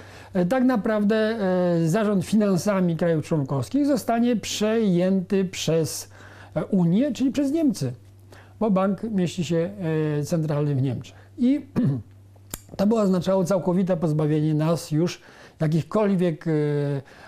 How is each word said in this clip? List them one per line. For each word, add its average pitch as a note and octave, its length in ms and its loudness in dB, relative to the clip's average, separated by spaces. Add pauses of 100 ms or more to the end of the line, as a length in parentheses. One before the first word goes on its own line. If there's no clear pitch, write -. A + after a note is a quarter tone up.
(340)
e, F3+ 120 0
tak B3+ 180 2
naprawdę, A3 520 2
e, F#3 720 0
zarząd G3+ 380 0
finansami F#3+ 720 2
krajów E3 300 0
członkowskich D3 600 -2
zostanie A#3+ 500 0
przejęty G3 1080 0
przez, - 640 -2 (460)
e, D#3 100 -4
Unię, F#3+ 460 2
czyli B3+ 200 0
przez C4+ 200 0
Niemcy, C4 420 0 (640)
bo G#3+ 120 0
bank F#3+ 320 0
mieści F#3 420 -2
się, E3 240 0 (500)
e, D3 40 -2
centralny D3+ 520 -2
w C3 60 0
Niemczech. B2+ 340 -4 (220)
I C#4 240 2 (540)
<clears throat> - 640 -16
to G3 100 2
by A3 80 2
oznaczało F#3+ 480 2
całkowite F3+ 540 0
pozbawienie D#3 560 0
nas D#3 380 0
już D#3+ 300 0 (380)
jakichkolwiek, E3+ 880 0
e, D#3+ 40 0 (760)